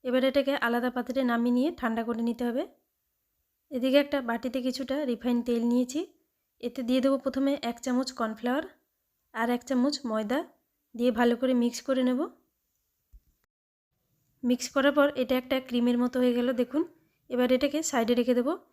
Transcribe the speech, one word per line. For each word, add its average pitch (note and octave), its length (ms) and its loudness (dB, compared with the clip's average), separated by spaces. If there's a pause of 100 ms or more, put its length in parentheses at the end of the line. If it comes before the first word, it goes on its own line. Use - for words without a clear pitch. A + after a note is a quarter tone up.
এবার B3+ 260 2
এটাকে C4+ 240 2 (140)
আলাদা A#3+ 280 0
পাত্রে B3 260 -2 (100)
নামিয়ে A#3+ 260 2
নিয়ে C#4 120 2 (100)
ঠান্ডা A3+ 280 -2
করে A#3 220 -4
নিতে A#3+ 180 -4
হবে। A#3+ 160 -2 (1080)
এদিকে C4 320 2
একটা C#4+ 140 -2 (120)
বাটিতে A#3+ 360 -2
কিছুটা C4 300 -4 (160)
রিফাইন A#3+ 260 0 (100)
তেল A#3 240 0
নিয়েছি, B3+ 280 0 (640)
এতে A#3+ 240 -6
দিয়ে B3+ 160 2
দেবো C4+ 200 4
প্রথমে C4+ 280 0 (180)
এক A#3 160 -8
চামচ B3+ 240 -2 (100)
কর্নফ্লাওয়ার A#3+ 460 -2 (680)
আর A3+ 220 -2
এক A#3+ 120 -6
চামচ C4+ 280 2 (140)
ময়দা, A3 300 -2 (560)
দিয়ে A#3+ 240 2
ভালো A#3+ 220 4
করে C4 200 2
মিক্স A#3+ 260 0
করে C4 200 0
নেব। B3+ 120 0 (2250)
মিক্স B3 320 0
করার C#4 220 4
পর C#4+ 100 4 (140)
এটা B3+ 200 0
একটা C4 140 -2 (120)
ক্রিমের A#3+ 360 0
মতো B3 180 -2
হয়ে B3 160 2
গেল A#3+ 100 0 (140)
দেখুন। C#4 200 -2 (480)
এবার B3 260 0
এটাকে C#4+ 240 0 (100)
সাইডে A#3 300 0
রেখে A#3+ 200 2
দেবো। C4 140 0 (200)